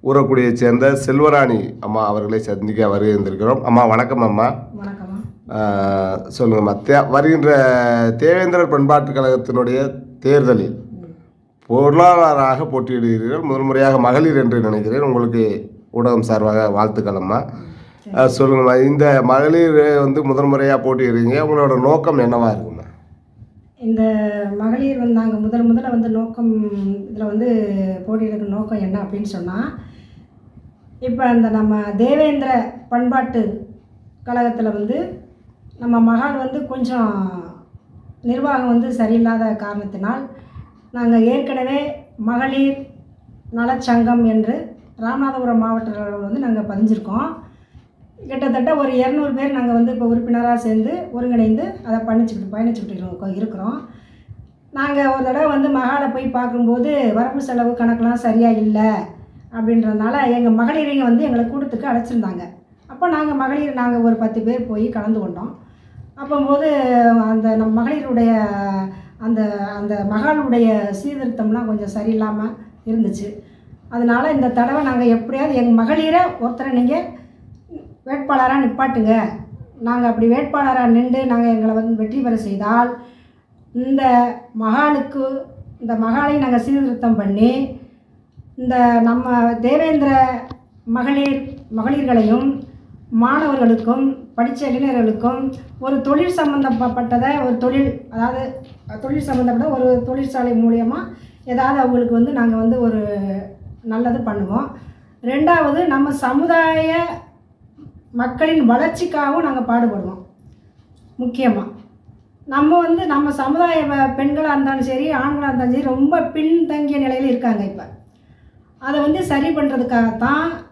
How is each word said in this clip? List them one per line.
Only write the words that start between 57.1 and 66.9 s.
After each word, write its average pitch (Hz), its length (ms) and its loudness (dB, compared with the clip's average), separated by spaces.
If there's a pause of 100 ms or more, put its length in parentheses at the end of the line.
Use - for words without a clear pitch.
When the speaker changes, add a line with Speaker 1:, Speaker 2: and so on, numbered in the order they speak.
Speaker 2:
வரவு 254 280 -2
செலவு 240 300 -2
கணக்கெல்லாம் 233 420 0
சரியா 233 360 2
இல்ல 214 480 2 (540)
அப்படின்றதுனால 226 800 0
எங்க 240 180 2
மகளிரையும் 277 540 0
வந்து 240 200 4
எங்களை 240 220 0
கூட்டத்துக்கு 277 380 -6
அழைச்சிருந்தாங்க. 233 580 -4 (460)
அப்ப 302 200 -4
நாங்க 302 260 -2
மகளிர், 277 400 -2
நாங்க 247 240 -2
ஒரு 226 180 2
பத்து 220 260 -2
பேர் 240 260 -2
போய் 220 220 -2
கலந்து 214 300 -2
கொண்டோம். 185 380 -10 (580)
அப்பம்போது 285 540 0 (520)